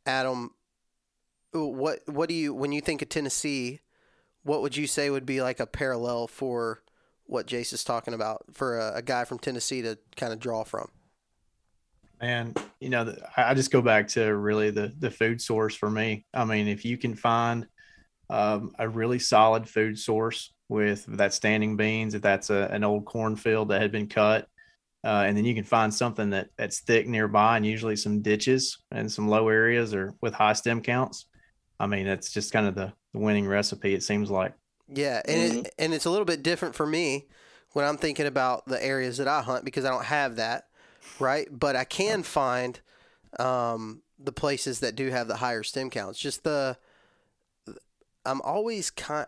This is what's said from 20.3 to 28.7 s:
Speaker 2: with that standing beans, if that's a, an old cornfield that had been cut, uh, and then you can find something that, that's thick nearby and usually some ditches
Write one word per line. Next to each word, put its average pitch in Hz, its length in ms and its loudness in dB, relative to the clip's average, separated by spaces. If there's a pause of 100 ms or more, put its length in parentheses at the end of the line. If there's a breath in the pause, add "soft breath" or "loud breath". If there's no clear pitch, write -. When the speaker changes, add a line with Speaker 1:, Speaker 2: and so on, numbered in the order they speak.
Speaker 2:
with 104 340 2 (140)
that 101 160 4
standing 107 420 2
beans, 110 380 0
if 101 80 -4
that's 98 260 2
a, 101 220 2
an 104 120 0
old 104 220 2
cornfield 110 640 0
that 98 140 2
had 104 100 2
been 107 160 -4
cut, 107 400 4 (560 soft breath)
uh, 104 220 2
and 101 100 2
then 104 80 2
you 120 100 2
can 107 100 -2
find 110 280 4
something 107 380 -2
that, 98 260 -2
that's - 240 -4
thick 113 260 4
nearby 110 520 4
and 107 80 2
usually 110 300 -2
some 104 260 0
ditches 110 560 2 (120)